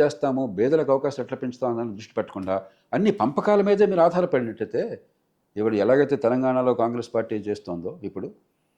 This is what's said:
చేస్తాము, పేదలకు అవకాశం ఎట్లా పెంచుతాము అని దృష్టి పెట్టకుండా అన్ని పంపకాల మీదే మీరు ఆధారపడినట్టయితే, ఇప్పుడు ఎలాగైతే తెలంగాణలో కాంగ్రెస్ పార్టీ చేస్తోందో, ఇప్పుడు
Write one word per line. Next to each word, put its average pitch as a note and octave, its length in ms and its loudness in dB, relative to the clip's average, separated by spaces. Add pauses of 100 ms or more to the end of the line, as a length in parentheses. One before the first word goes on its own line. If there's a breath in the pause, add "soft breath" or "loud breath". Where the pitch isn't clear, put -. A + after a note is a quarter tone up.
చేస్తాము, C3+ 580 0
పేదలకు C#3 320 2
అవకాశం C3+ 320 -2
ఎట్లా B2 140 -10
పెంచుతాము B2 420 -4
అని A2+ 160 -6
దృష్టి - 180 -16
పెట్టకుండా F#2+ 520 -4 (280 soft breath)
అన్ని G3 180 2
పంపకాల G3+ 500 2
మీదే G3+ 240 4
మీరు F#3 140 2
ఆధారపడినట్టయితే, E3 1040 0 (540)
ఇప్పుడు A2 180 0
ఎలాగైతే C3+ 400 4
తెలంగాణలో B2+ 580 2
కాంగ్రెస్ A#2 420 -4
పార్టీ A2+ 200 -2
చేస్తోందో, F#2+ 680 -8
ఇప్పుడు G2+ 300 -10 (440)